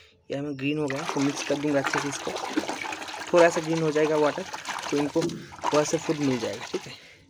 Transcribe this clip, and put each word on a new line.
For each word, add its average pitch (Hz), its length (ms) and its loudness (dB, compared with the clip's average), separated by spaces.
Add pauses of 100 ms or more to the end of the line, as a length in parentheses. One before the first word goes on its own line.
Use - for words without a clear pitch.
(300)
यहाँ 139 120 -4
में 147 160 -6
green 143 200 -2
हो 151 80 0
गया, 139 180 -4
तो - 160 -2
mix 143 280 0
कर 143 80 2
दूँगा 147 240 2
अच्छे 139 200 0
से 143 80 -2
इसको, - 220 -6 (1000)
थोड़ा 170 160 10
सा 170 120 0
green 160 220 0
हो 156 80 2
जाएगा 151 280 4
water, 151 260 2 (460)
तो 147 60 0
इनको 147 260 0
थोड़ा - 640 0
सा 160 140 0
food 156 200 -2
मिल 135 200 2
जाएगा, 107 260 -4
ठीक - 180 -6
है। - 200 -16 (280)